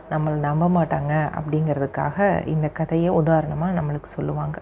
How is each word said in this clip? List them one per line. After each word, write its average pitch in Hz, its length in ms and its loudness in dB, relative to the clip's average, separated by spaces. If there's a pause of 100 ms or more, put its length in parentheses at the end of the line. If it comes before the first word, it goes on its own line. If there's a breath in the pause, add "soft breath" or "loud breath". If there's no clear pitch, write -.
(100)
நம்மளை 156 200 0
நம்ப 151 380 2
மாட்டாங்க 156 640 2
அப்படிங்கிறதுக்காக 147 1120 0
இந்த 151 220 0
கதையை 165 460 0
உதாரணமா 156 500 2
நம்மளுக்கு 151 380 -2
சொல்லுவாங்க. 151 600 -6